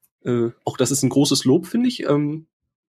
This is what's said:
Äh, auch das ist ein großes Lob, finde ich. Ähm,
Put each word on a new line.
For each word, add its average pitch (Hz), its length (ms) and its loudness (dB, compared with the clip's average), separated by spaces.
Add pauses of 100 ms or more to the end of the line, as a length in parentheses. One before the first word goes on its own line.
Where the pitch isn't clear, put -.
(240)
Äh, 117 240 0 (160)
auch - 120 -4
das 127 140 0
ist 135 140 0
ein 127 60 0
großes 143 340 0
Lob, 151 240 4
finde 240 200 0
ich. - 140 -6
Ähm, 147 440 -2 (460)